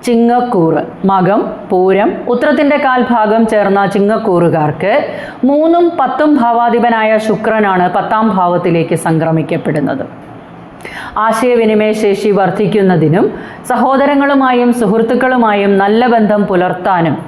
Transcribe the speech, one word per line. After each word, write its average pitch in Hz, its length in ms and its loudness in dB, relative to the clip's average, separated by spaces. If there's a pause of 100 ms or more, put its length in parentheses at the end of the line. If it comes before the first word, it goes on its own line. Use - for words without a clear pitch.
ചിങ്ങക്കൂറ്. 233 1040 0
മകം, 190 440 0 (180)
പൂരം, 190 440 2 (140)
ഉത്രത്തിന്റെ 285 500 0
കാൽഭാഗം 240 680 0
ചേർന്ന 202 380 2
ചിങ്ങക്കൂറുകാർക്ക് 185 1200 0 (360)
മൂന്നും 330 560 2
പത്തും 294 420 0
ഭാവാധിപനായ 233 760 2
ശുക്രനാണ് 208 760 0
പത്താം 214 420 0
ഭാവത്തിലേക്ക് 175 600 0
സംക്രമിക്കപ്പെടുന്നത്. 160 1080 -2 (1120)
ആശയവിനിമയ 220 760 2
ശേഷി 214 380 0
വർദ്ധിക്കുന്നതിനും 190 1040 2 (320)
സഹോദരങ്ങളുമായും 262 1080 2
സുഹൃത്തുക്കളുമായും 226 1040 0
നല്ല 214 300 2
ബന്ധം 208 360 2
പുലർത്താനും 180 720 0 (100)